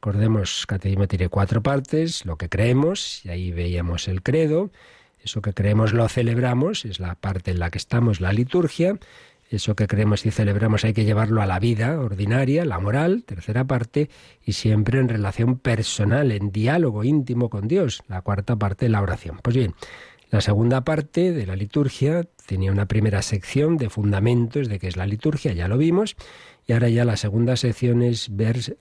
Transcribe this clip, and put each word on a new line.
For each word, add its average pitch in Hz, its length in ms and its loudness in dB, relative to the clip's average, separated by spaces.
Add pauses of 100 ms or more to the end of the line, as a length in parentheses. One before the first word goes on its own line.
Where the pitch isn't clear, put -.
Recordemos, 107 580 0
el - 40 -8
catecismo 98 420 -2
tiene 90 220 0
cuatro 101 320 0
partes: 143 640 -2
lo 85 100 -6
que 85 140 -8
creemos, 131 760 0
y 92 60 -12
ahí 90 220 -4
veíamos 87 560 -2
el 92 160 -4
credo, 160 480 2 (480)
eso - 240 -8
que 101 100 -4
creemos 104 400 2
lo 117 160 2
celebramos, 123 760 0
es 101 140 -10
la 90 140 -6
parte 92 380 -6
en 90 80 -2
la 87 100 -2
que - 80 -8
estamos, 113 420 0
la 92 140 0
liturgia, 165 640 0 (540)
eso 104 240 -2
que 107 100 2
creemos 104 400 2
y 110 60 2
celebramos 107 540 2
hay 110 80 2
que 110 120 2
llevarlo 107 340 2
a 101 60 2
la 92 140 -2
vida 117 400 0
ordinaria, 127 680 0
la 98 140 -2
moral, 147 480 0
tercera 110 380 -4
parte, 131 440 -2 (340)
y 104 100 -2
siempre 110 460 2
en 131 80 4
relación 117 520 0
personal, 117 720 0
en 101 200 -2
diálogo 113 520 0
íntimo 123 480 0
con 107 160 -6
Dios, 160 400 0
la 92 160 -8
cuarta 101 320 -2
parte, 107 340 0
la 104 140 2
oración. 85 400 -6
Pues 120 120 2
bien, 117 200 0 (560)
la 104 100 4
segunda 117 420 2
parte 156 480 0
de 139 140 -2
la 92 100 -6
liturgia 143 720 0 (200)
tenía 95 240 0
una 98 160 0
primera 104 340 2
sección 147 560 0
de 117 140 -2
fundamentos 117 760 0
de 101 120 -4
qué 92 80 -6
es 90 100 -4
la 92 80 -4
liturgia, 120 480 -2
ya 85 140 -2
lo 110 100 0
vimos, 175 380 2 (520)
y 123 60 2
ahora 117 160 4
ya 120 160 2
la 110 120 0
segunda 117 400 0
sección 120 460 2
es 117 320 -2
ver 113 460 -2